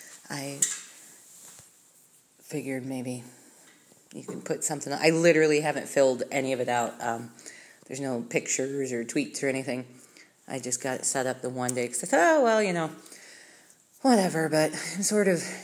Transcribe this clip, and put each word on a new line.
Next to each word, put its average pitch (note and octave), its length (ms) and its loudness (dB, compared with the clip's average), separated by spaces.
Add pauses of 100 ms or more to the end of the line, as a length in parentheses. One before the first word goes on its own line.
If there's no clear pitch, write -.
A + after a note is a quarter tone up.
(300)
I C#3 300 -10 (1800)
figured C3 420 -6
maybe B2 380 -8 (880)
you - 100 -14
can - 200 -10
put - 200 -4
something, C#3+ 300 -4
I D#3 160 2
literally D#3+ 520 6
haven't D3 260 -2
filled C3 420 4
any C3+ 240 -2
of B2 60 -2
it B2 100 -2
out. A#2+ 320 0
Um, A#2 300 -4 (560)
there's C3 120 -10
no C3 300 -4
pictures C3+ 600 -2
or A#2 120 -2
tweets A#2 380 -4
or C#3+ 60 0
anything. B2+ 380 -4 (640)
I C3+ 120 -8
just B2 240 -6
got C3 160 -2
it - 60 -6
set C3 200 -2
up B2+ 160 -4
the B2+ 80 -4
one B2 240 -2
day B2 140 -2
'cause - 160 -6
I - 20 -8
thought, C4+ 140 4
"Oh, D#4+ 240 6
well, A3 180 6
you G3 100 2
know, E3 200 -2 (1120)
whatever," F3+ 440 4
but D#3 260 2 (220)
I'm G3 60 -4
sort G#3 260 2
of F3 160 4 (200)